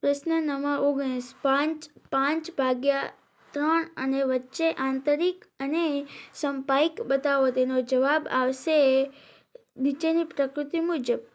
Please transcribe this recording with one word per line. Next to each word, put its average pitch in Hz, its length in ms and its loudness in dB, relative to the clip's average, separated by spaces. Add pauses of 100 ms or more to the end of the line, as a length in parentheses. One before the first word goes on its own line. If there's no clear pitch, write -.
પ્રશ્ન 285 320 0
નંબર 285 460 -2
ઓગણીસ. 269 480 0 (100)
પાંચ, 294 500 0 (180)
પાંચ 294 460 -2
ભાગ્યા 269 640 0 (380)
ત્રણ 320 440 0
અને 269 280 -2
વચ્ચે 262 520 0
આંતરિક 294 800 -2
અને 311 300 -2 (460)
સમપાઈક 277 720 0
બતાવો. 269 460 2
તેનો 254 320 0
જવાબ 269 480 2
આવશે 262 480 0 (960)
નીચેની 320 540 0
પ્રકૃતિ 294 520 -2
મુજબ. 254 400 0 (140)